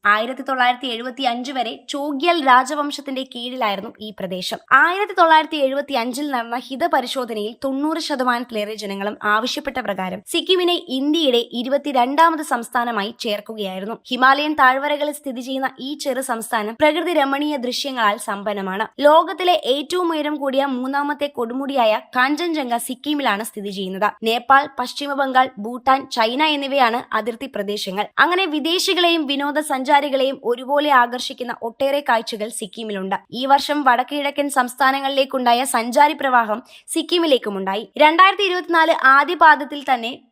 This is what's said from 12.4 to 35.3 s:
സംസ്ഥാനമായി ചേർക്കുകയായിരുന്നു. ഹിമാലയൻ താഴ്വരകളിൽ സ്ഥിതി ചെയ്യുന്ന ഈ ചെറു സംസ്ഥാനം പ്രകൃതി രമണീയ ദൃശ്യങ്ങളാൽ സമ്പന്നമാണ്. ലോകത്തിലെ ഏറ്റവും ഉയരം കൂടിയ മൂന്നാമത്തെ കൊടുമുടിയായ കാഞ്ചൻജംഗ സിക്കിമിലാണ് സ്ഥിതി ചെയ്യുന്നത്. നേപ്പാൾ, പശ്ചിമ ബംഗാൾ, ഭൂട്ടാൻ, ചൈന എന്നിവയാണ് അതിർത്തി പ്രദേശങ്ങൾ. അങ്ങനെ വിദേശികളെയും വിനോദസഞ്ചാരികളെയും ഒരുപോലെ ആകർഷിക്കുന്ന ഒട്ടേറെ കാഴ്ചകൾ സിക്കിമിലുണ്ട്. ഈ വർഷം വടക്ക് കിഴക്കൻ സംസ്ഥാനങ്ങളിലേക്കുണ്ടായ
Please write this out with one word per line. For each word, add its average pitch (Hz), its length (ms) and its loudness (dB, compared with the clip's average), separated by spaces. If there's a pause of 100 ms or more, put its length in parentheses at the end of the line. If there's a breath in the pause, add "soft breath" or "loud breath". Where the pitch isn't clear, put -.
സംസ്ഥാനമായി 233 680 -4
ചേർക്കുകയായിരുന്നു. 208 800 -8 (120)
ഹിമാലയൻ 269 440 4
താഴ്വരകളിൽ 285 680 2
സ്ഥിതി 262 280 -8
ചെയ്യുന്ന 262 220 -4 (100)
ഈ 262 100 -10 (140)
ചെറു 269 180 -2
സംസ്ഥാനം 226 600 -4
പ്രകൃതി 320 320 2
രമണീയ 285 520 0
ദൃശ്യങ്ങളാൽ 240 520 -2
സമ്പന്നമാണ്. 202 720 -6 (200)
ലോകത്തിലെ 339 580 4
ഏറ്റവും 302 480 -2
ഉയരം 302 220 -2
കൂടിയ 269 300 0
മൂന്നാമത്തെ 277 720 -4
കൊടുമുടിയായ 247 640 0 (140)
കാഞ്ചൻജംഗ 285 640 0
സിക്കിമിലാണ് 247 680 -2
സ്ഥിതി 208 260 -10
ചെയ്യുന്നത്. 190 400 -2 (140)
നേപ്പാൾ, 233 400 4 (160)
പശ്ചിമ 277 340 -6
ബംഗാൾ, 262 360 2 (100)
ഭൂട്ടാൻ, 254 500 0
ചൈന 247 340 0 (140)
എന്നിവയാണ് 254 640 0
അതിർത്തി 233 360 -6
പ്രദേശങ്ങൾ. 202 500 -4 (120)
അങ്ങനെ 359 280 2
വിദേശികളെയും 339 800 0
വിനോദസഞ്ചാരികളെയും 285 680 -2 (480)
ഒരുപോലെ 262 480 -2
ആകർഷിക്കുന്ന 240 640 0 (140)
ഒട്ടേറെ 277 420 -2
കാഴ്ചകൾ 226 400 -2 (100)
സിക്കിമിലുണ്ട്. 202 560 -6 (160)
ഈ 247 140 -6
വർഷം 285 420 2
വടക്ക് 247 280 2
കിഴക്കൻ 285 340 -2
സംസ്ഥാനങ്ങളിലേക്കുണ്ടായ 269 1120 0